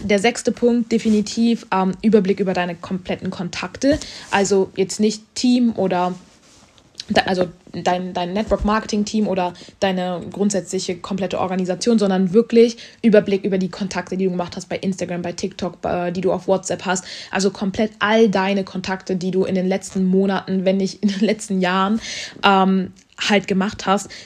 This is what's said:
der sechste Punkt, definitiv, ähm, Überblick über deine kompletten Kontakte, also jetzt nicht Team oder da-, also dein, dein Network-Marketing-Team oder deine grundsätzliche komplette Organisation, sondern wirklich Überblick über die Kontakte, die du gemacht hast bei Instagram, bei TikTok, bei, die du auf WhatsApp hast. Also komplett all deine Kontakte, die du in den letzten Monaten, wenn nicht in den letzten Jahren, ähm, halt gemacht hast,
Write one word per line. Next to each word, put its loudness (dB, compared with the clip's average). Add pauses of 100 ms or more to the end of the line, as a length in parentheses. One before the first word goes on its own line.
der 2
sechste 0
Punkt, 0
definitiv, 2
ähm, 2
Überblick 4
über 0
deine -4
kompletten -8
Kontakte, -2 (320)
also 2
jetzt -2
nicht 0 (120)
Team 2
oder 0 (960)
da-, 2
also 0 (260)
dein, -2
dein -4
Network-Marketing-Team 0
oder -2 (260)
deine 0 (100)
grundsätzliche -2
komplette -6
Organisation, 0
sondern 2
wirklich 4 (240)
Überblick 4
über 0
die -2
Kontakte, -6
die 0
du 0
gemacht -4
hast -12
bei -6
Instagram, -4
bei -6
TikTok, -8
bei, -2
die -4
du 2
auf -4
WhatsApp -2
hast. -2 (260)
Also 0
komplett -2
all 4
deine 0
Kontakte, -6
die -2
du 2
in -2
den 0
letzten -2
Monaten, 2
wenn 2
nicht -2
in 4
den -2
letzten 0
Jahren, 2 (440)
ähm, 4 (280)
halt 2
gemacht -2
hast, 0 (180)